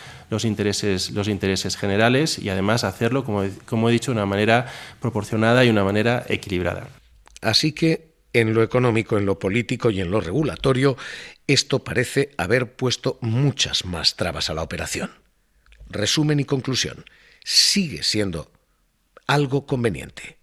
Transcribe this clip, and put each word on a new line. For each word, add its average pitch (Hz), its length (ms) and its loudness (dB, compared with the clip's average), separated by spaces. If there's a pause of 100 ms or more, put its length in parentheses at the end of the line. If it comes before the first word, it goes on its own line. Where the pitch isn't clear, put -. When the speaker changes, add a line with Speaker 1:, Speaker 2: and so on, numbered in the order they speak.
(300)
Speaker 1:
los 110 140 -2
intereses, 101 680 0
los 104 160 -2
intereses 95 480 -2
generales 117 640 2
y - 80 -6
además 98 340 0
hacerlo, 117 420 -2
como, 101 240 -2 (180)
como 113 220 0
he 117 40 4
dicho, 117 180 0
de 120 60 -2
una 101 100 0
manera 107 400 4 (340)
proporcionada 113 640 2
y 120 60 6
una 104 140 4
manera 107 440 2
equilibrada. 90 600 -4 (520)
Speaker 2:
Así 135 300 0
que, - 440 -2 (180)
en 113 200 4
lo 113 120 4
económico, 117 520 2
en 101 100 0
lo 98 120 0
político 113 520 0
y 92 100 -2
en 87 100 -2
lo 104 100 0
regulatorio, 123 760 0 (500)
esto - 380 2
parece - 520 0
haber 110 380 0
puesto 127 460 -2
muchas 123 640 0
más 87 320 -2
trabas 82 340 -4
a 82 40 -4
la 78 80 -2
operación. 80 500 -6 (760)
Resumen 147 520 2
y 135 40 0
conclusión. 120 600 -2 (400)
Sigue 131 580 2
siendo 92 480 -2 (760)
algo 139 380 0
conveniente, 107 800 -4